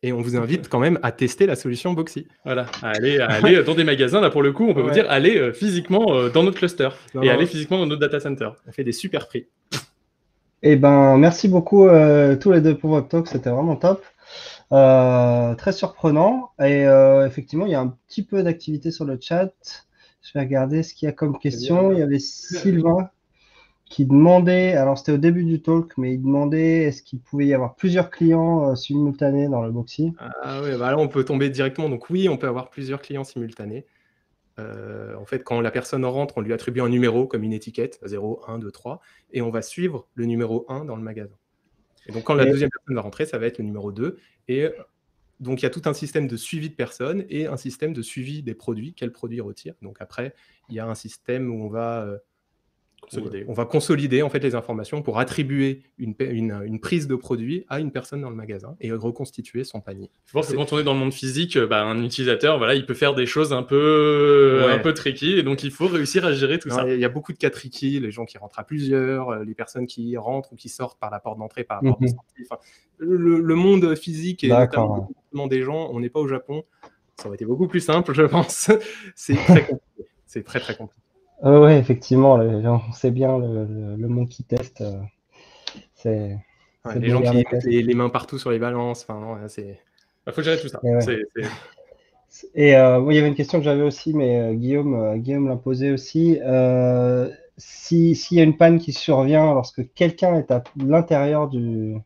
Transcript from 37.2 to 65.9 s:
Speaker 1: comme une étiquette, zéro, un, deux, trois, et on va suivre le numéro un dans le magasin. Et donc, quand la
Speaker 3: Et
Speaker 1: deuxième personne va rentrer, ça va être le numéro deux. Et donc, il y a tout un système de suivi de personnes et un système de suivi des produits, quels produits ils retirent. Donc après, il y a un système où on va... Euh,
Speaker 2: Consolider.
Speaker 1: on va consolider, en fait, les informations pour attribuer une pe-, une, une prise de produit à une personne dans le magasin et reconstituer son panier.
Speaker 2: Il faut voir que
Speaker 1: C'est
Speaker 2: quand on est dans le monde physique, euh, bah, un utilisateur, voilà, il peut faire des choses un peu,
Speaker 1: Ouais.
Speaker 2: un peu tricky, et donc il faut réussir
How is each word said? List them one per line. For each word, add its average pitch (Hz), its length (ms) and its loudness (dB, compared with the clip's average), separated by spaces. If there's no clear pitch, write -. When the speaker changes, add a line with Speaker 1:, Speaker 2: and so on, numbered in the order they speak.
Speaker 1:
comme 117 160 -6
une 110 100 -6
étiquette, 113 520 -8
zéro, 104 420 -10
un, 113 120 -12
deux, 104 120 -14
trois, 143 300 -16
et 123 100 -6
on 117 80 -4
va 113 100 -6
suivre 170 540 -8
le 120 100 -6
numéro 117 460 -4
un 143 160 -12
dans 117 100 -12
le 110 60 -14
magasin. 107 320 -16
Et 107 60 -18
donc, 113 120 -10
quand 156 100 0
la 135 120 4
Speaker 3:
Et 135 40 4
Speaker 1:
deuxième 139 200 0
personne - 240 -12
va 110 80 -6
rentrer, 104 240 -8
ça 139 100 -10
va 113 100 -4
être 120 120 -6
le 110 60 -10
numéro 104 280 -10
deux. 135 240 -8
Et 135 200 -2
donc, 127 220 -8
il - 40 -4
y - 20 -2
a 127 40 -2
tout 160 140 -14
un 151 80 -2
système 147 360 -6
de 120 80 -8
suivi 156 340 -10
de 156 40 -20
personnes 147 540 -8
et 151 180 -8
un 139 120 -10
système 151 340 -10
de 127 80 -10
suivi 135 420 -12
des 113 120 -10
produits, 120 400 -10
quels 120 180 -12
produits 117 260 -14
ils 113 40 -12
retirent. - 400 -18
Donc 98 180 -20
après, 123 340 -14
il 113 60 -14
y 110 40 -10
a 113 60 -10
un 113 80 -10
système 123 560 -10
où 110 140 -10
on 104 40 -10
va... 117 360 -6
Euh, 101 120 -12
Speaker 2:
Consolider. 107 380 -12
Speaker 1:
on 117 40 -12
va 113 120 -6
consolider, 143 580 -2
en 143 80 -4
fait, 147 80 -6
les 131 160 -4
informations 117 480 -8
pour 113 160 -6
attribuer 135 640 -4
une 110 160 -10
pe-, 131 160 -6
une, 110 340 -6
une 110 140 -10
prise 147 300 -4
de 135 80 -4
produit 127 520 -8
à 139 120 -8
une 151 100 -6
personne 139 300 -12
dans 131 100 -12
le 113 60 -14
magasin 107 440 -14
et 113 120 -8
reconstituer 120 720 -10
son - 160 -14
panier. 98 320 -18
Speaker 2:
Il - 140 -20
faut - 80 -20
voir 147 100 0
que 131 80 -8
Speaker 1:
C'est 127 40 -2
Speaker 2:
quand 143 160 -4
on 151 60 0
est 147 60 -2
dans 143 100 2
le 135 60 0
monde 131 120 -2
physique, 143 440 -4
euh, 117 100 2
bah, 107 160 0
un 110 220 -4
utilisateur, 127 540 0
voilà, 120 180 2
il 135 100 -4
peut 127 80 -6
faire 143 220 0
des 127 100 0
choses 151 260 -2
un 127 120 -4
peu, 143 1000 4
Speaker 1:
Ouais. 127 80 4
Speaker 2:
un - 60 2
peu 156 160 0
tricky, 139 380 -4
et 190 100 -2
donc 135 220 -4
il 139 80 -8
faut 180 160 -4
réussir 175 360 -2